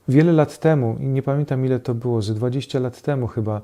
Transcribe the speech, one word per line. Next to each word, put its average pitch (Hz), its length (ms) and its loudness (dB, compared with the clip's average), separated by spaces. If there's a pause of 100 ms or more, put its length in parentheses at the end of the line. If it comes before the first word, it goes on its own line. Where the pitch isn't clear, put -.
wiele 156 260 6
lat 151 260 2
temu, 135 400 2
i 135 80 -6
nie 135 160 -2
pamiętam, 139 420 -2
ile 131 140 0
to 123 160 -4
było, 117 260 -2
ze 104 120 -2
dwadzieścia 123 460 -2
lat 127 220 -4
temu 135 260 -2
chyba, 107 360 -4